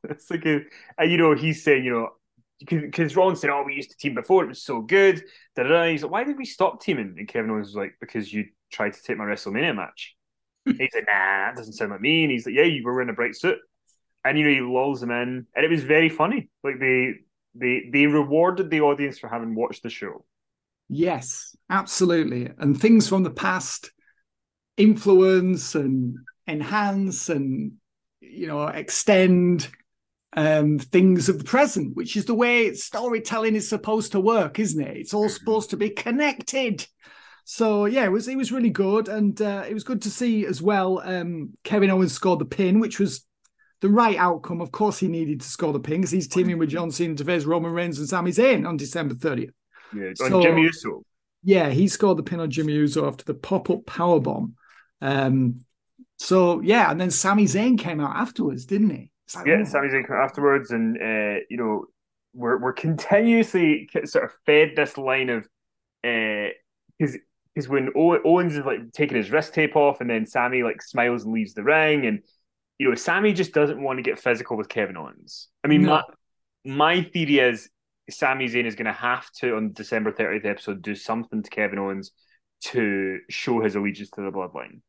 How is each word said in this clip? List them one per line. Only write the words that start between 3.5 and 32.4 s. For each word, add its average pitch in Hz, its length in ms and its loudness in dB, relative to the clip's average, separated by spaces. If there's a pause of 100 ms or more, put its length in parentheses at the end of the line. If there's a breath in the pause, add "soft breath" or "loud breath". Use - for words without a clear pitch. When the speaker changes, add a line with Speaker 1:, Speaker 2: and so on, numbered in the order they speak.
Speaker 1:
we 139 80 -8
used 139 160 -10
to - 80 -20
team 143 160 -4
before, 165 300 4
it - 60 -4
was 127 120 -16
so 120 200 -6
good." 185 420 4 (320 loud breath)
Da, 123 80 -2
da, 135 60 -2
da. 170 180 4
He's 156 160 -2
like, 156 80 -6
"Why 214 120 -2
did 277 140 -6
we 269 80 -10
stop - 380 -2
teaming?" 110 340 -4
And 104 100 -12
Kevin 113 220 -4
Owens 107 200 -4
was 101 60 -16
like, 101 240 -6
"Because 113 320 -10
you 104 140 -6 (260)
tried - 220 -4
to - 80 -20
take - 160 -6
my 104 80 -8
WrestleMania 107 500 -4
match." - 400 -12 (240)
Speaker 2:
<laughs> - 260 -20
Speaker 1:
He's - 120 -2
like, 113 300 -4
"Nah, 98 400 0
that 123 80 -8
doesn't 110 180 -16
sound 104 180 -6
like 98 100 -10
me." 160 220 2
And 147 80 0
he's 120 140 -4
like, 117 80 -6
"Yeah, 143 120 4
you 143 180 -2
were 123 100 -4
wearing 127 160 -2
a 110 40 -8
bright 120 220 -4
suit." - 220 -2 (680)
And, 139 140 0
you 151 80 2
know, 147 60 4
he 135 100 2
lulls 127 400 -2
him 120 80 -6
in. 123 460 -6
And 147 100 2
it 160 60 2
was 151 120 0
very 156 260 4
funny. 185 400 -2 (140)
Like, 131 160 -4
they, 127 340 0 (420)
they, 123 360 -2
they 143 140 4
rewarded 156 640 2
the 156 120 0
audience 143 360 0
for 120 100 -16
having 113 280 -6
watched 110 260 -4
the 117 80 -10
show. - 360 -12 (680)
Speaker 2:
Yes, 156 640 -4 (140)
absolutely. 170 880 0
And 143 200 2
things 220 300 6
from 190 140 2
the 156 80 -2
past - 600 -6 (840)
influence 190 960 6
and 131 440 -2 (300)
enhance 196 840 -2
and, 139 440 -2 (460)
you - 260 -12
know, 147 220 -4
extend, 180 1040 4 (640)
um, 151 440 2
things 180 500 4
of 165 120 0
the 143 40 -10
present, 220 520 0
which - 200 -8
is 208 100 -2
the 233 100 0
way 240 380 2